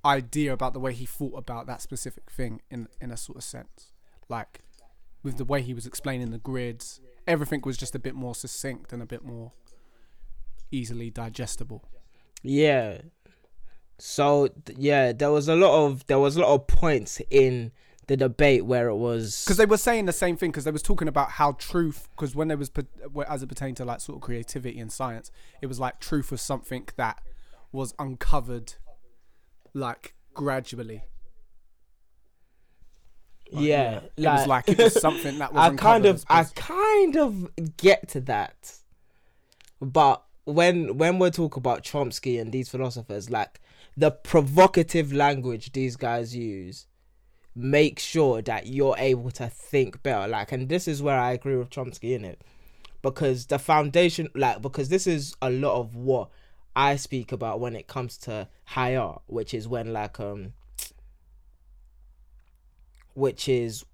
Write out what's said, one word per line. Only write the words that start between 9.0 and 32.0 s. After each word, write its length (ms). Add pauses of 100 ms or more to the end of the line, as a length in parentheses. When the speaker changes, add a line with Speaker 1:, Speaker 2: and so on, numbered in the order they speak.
Speaker 1:
a 40
bit 180
more 280 (1160)
easily 400
digestible. 720 (600)
Speaker 2:
Yeah. 560 (1000)
So, 500
th-, 300
yeah, 340
there 180
was 180
a 80
lot 280
of, 220
there 120
was 180
a 40
lot 140
of 120
points 540 (100)
in 420 (360)
the 80
debate 480
where 240
it 60
was 520
Speaker 1:
'Cause 100
they 100
were 100
saying 300
the 60
same 240
thing, 160
'cause 100
they 80
was 120
talking 260
about 240
how 200
truth, 640
'cause 200
when 100
they 80
was 160
per-, 160 (260)
wh-, 160
as 140
it 60
pertained 300
to, 60
like, 160
sort 160
of 60
creativity 560
and 140
science, 400 (280)
it 60
was 140
like 180
truth 320
was 100
something 460 (100)
that 240 (520)
was 260
uncovered, 760 (1000)
like, 400 (200)
gradually. 680 (2500)